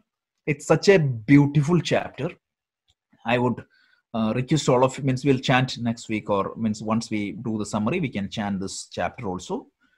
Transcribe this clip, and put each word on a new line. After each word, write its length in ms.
It's 200
such 220
a 100
beautiful 840
chapter. 500
I 140
would, 260
uh, 200
request 340
all 160
of 140
you, 60
means 200
we'll 140
chant 400
next 300
week, 220
or 260
means 260
once 280
we 220
do 260
the 80
summary, 340
we 80
can 200
chant 320
this 300
chapter 380
also, 400